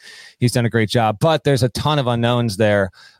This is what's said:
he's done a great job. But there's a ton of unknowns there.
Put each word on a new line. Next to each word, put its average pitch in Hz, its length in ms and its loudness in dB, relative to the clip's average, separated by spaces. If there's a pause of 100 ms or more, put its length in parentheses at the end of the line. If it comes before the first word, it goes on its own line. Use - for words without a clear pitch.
(400)
he's 123 140 0
done 120 120 0
a 110 40 0
great 110 200 0
job. 110 300 0
But 160 240 0
there's 135 200 0
a 123 60 0
ton 147 300 -2
of 123 80 -2
unknowns 120 500 0
there. 104 340 0 (280)